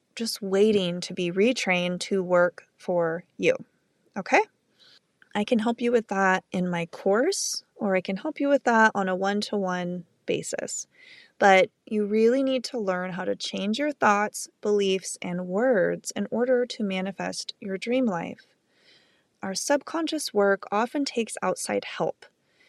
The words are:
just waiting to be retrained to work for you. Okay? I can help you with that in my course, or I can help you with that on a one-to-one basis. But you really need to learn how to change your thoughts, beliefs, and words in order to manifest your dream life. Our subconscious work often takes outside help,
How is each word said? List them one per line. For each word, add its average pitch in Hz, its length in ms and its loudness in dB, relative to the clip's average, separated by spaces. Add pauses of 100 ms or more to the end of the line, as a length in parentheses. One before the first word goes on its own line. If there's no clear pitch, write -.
(160)
just 226 240 -6
waiting 196 640 2
to - 100 -10
be 180 180 -4
retrained 180 680 0
to 190 220 -2
work 175 440 2 (100)
for 170 480 -2 (120)
you. 180 180 2 (600)
Okay? 262 240 4 (920)
I 208 100 0
can 233 140 2
help 226 220 0
you 240 120 0
with 233 160 2
that 190 420 2
in 180 180 -2
my 170 180 -2
course, 233 760 0 (140)
or 202 180 0
I 185 60 2
can 190 160 -4
help 302 240 -6
you 277 80 0
with 277 160 4
that 226 300 6
on 190 140 0
a 185 80 -2
one-to-one 185 880 -2 (220)
basis. - 600 -6 (520)
But 190 320 6 (140)
you 208 220 -2
really 226 360 4
need 262 220 0
to - 140 -8
learn 185 340 -2
how 185 120 -6
to 202 120 -2
change 196 420 -4
your 294 140 -2
thoughts, 208 560 2 (140)
beliefs, 196 580 0
and 180 260 -6
words 180 720 0
in 202 140 -4
order 247 360 2
to 226 180 -6
manifest 185 760 -6
your 196 160 -6
dream 247 300 0
life. 180 400 -4 (960)
Our 196 120 -6
subconscious 302 800 -2
work 196 360 2
often 247 360 -2
takes - 360 -4
outside 196 440 -2
help, - 400 -6 (420)